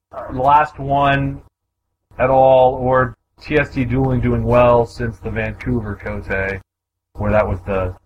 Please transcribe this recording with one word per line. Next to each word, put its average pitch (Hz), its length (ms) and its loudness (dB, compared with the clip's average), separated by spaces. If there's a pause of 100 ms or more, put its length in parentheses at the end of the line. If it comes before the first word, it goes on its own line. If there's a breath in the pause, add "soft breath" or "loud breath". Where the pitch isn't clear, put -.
(120)
uh, 131 200 -14
the 127 100 -6
last 147 360 2
one 139 640 -2 (760)
at 127 100 0
all, 131 460 4
or 127 420 0 (240)
T - 180 -4
S 143 140 -2
T 131 120 -2
Dueling 127 360 0
doing 117 240 -2
well 120 400 4
since - 340 -10
the 110 120 -10
Vancouver 110 720 -6
Kotei, 98 580 -6 (540)
where 104 180 -2
that 107 160 2
was 95 140 -6
the 92 440 -4